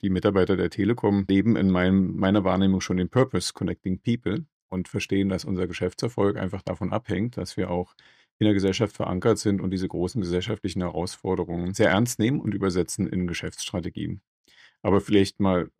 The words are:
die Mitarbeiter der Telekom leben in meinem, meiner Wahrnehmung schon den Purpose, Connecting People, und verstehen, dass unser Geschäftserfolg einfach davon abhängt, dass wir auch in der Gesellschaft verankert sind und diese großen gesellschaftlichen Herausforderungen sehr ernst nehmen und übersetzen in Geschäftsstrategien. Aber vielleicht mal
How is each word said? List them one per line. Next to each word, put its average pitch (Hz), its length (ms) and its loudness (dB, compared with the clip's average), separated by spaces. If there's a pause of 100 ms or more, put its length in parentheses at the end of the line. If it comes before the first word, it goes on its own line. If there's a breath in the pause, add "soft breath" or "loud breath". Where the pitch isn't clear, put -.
die 101 80 -2
Mitarbeiter 95 460 4
der 90 140 0
Telekom 101 580 0
leben 98 300 4
in 95 120 2
meinem, 92 460 4
meiner 95 300 2
Wahrnehmung 95 340 4
schon 92 160 -2
den 90 140 -2
Purpose, 120 440 0
Connecting 92 460 -4
People, 117 460 -2 (240)
und 92 180 -6
verstehen, 98 420 -2
dass 92 160 -4
unser 90 220 -2
Geschäftserfolg 101 680 -2
einfach 98 280 -6
davon 92 280 -4
abhängt, 104 460 -4
dass 92 200 -8
wir 92 120 -4
auch 90 240 -4 (460 soft breath)
in 107 60 2
der 107 80 4
Gesellschaft 98 420 0
verankert 101 420 0
sind 101 240 0
und 95 100 -4
diese 92 160 -2
großen 90 340 -4
gesellschaftlichen 92 600 -4
Herausforderungen 87 920 -4
sehr 104 160 4
ernst 107 300 2
nehmen 127 200 0
und 104 140 -4
übersetzen 92 540 -2
in 90 200 -4
Geschäftsstrategien. 87 920 -8 (600 soft breath)
Aber 98 180 4
vielleicht 98 400 2
mal 92 300 2 (100)